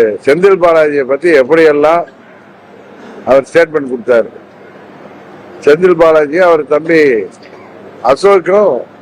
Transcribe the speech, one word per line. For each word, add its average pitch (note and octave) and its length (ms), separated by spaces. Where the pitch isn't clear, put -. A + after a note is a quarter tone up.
செந்தில் F3+ 360
பாலாஜியை D3+ 480
பத்தி C#3+ 180
எப்படியெல்லாம் D#3 600
அவர் C3 220
ஸ்டேட்மெண்ட் D3+ 420
கொடுத்தாரு. A#2 380
செந்தில் E3 340
பாலாஜி D#3 380
அவர் D#3 240
தம்பி D#3+ 300
அசோக்கும் F#3 600